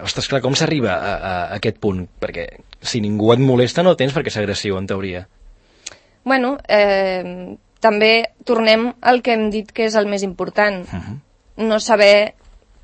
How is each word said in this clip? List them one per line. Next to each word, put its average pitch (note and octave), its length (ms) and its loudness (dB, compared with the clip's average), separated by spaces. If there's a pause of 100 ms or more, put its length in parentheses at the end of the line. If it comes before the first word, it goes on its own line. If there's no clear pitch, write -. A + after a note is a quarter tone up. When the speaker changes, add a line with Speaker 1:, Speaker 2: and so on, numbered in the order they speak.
Speaker 1:
ostres, G#2+ 240 -6
clar, C#3 160 -2
com C3 140 -2
s'arriba D3 380 0
a, F#2+ 200 -4
a, F2+ 380 -6
a - 20 -8
aquest G#2 240 -4
punt? F#2 300 -4 (120)
Perquè - 280 -8 (340)
si - 180 -4
ningú G#2+ 320 2
et A#2+ 60 6
molesta B2+ 460 2
no F3+ 100 6
tens C3+ 180 -2
per C3+ 120 -2
què A2+ 60 -6
ser A2 120 -4
agressiu, G2 340 -4
en F#2+ 120 -6
teoria. F#2+ 400 -6 (960)
Speaker 2:
Bueno, C4 320 0 (100)
eh, F#3+ 880 0 (260)
també A3 440 4 (200)
tornem A3+ 580 2
al B3 200 4
que A#3+ 120 0
hem A3 160 0
dit G#3 200 -6
que - 160 -2
és A3 80 -4
el G#3 160 2
més G3+ 140 -4
important. F#3+ 680 -2
Speaker 1:
Mhm. G2+ 300 -10 (480)
Speaker 2:
No G#3+ 100 0
saber... G#3 560 4 (500)